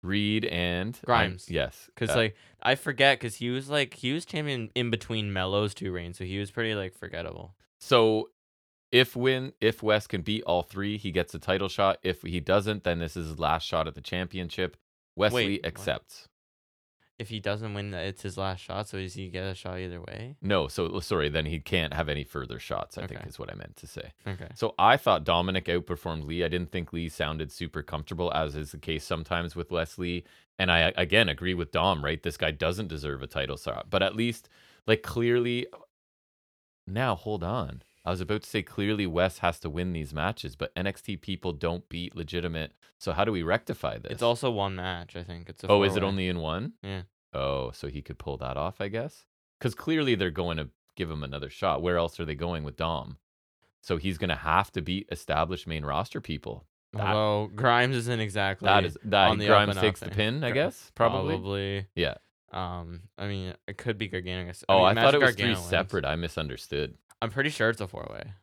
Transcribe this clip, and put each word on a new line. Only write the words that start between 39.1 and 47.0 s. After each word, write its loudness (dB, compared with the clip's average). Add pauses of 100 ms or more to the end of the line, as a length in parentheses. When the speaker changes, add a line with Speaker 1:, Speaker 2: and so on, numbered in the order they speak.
Speaker 1:
has 0
to -6
win -4
these -6
matches, -4
but -6
N -2
X -8
T -6
people -6
don't -4
beat -8
legitimate. -4 (260)
So -4
how 4
do 2
we 0
rectify -2
this? -12
Speaker 2:
It's -4
also 2
one -2
match, -8
I -10
think. -12
It's -16
a -8
Speaker 1:
Oh, 10
is 6
it 4
Speaker 2:
four-way. 2
Speaker 1:
only 0
in 0
one? -2 (100)
Speaker 2:
Yeah. -8 (300)